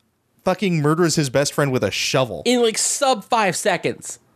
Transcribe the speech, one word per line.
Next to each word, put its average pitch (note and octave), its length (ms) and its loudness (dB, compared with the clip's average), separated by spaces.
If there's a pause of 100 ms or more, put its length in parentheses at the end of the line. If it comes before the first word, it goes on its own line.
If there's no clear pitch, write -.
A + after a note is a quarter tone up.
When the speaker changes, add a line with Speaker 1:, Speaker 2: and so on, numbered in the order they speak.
(420)
Speaker 1:
fucking F3+ 380 0
murders D#3 360 2
his D3 120 0
best C3+ 240 0
friend C#3+ 180 0
with B2 140 0
a G2 60 0
shovel. A#2 560 -2
Speaker 2:
In, A#3+ 160 2
like, A3 160 0
sub C4 460 0
five G#3 320 0
seconds. - 640 -4 (160)